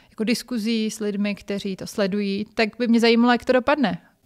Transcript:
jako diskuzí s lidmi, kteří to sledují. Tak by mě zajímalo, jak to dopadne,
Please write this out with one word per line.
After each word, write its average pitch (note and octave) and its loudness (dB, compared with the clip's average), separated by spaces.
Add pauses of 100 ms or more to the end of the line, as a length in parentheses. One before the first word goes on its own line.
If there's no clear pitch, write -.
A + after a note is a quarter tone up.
jako - -8
diskuzí A3 -2
s - -10
lidmi, G#3 -4
kteří G3 -8
to - -12
sledují. G3+ -2
Tak A3 0 (100)
by A#3+ -2
mě A#3 4
zajímalo, A#3 4
jak A#3 0
to B3+ 4
dopadne, B3+ 2 (280)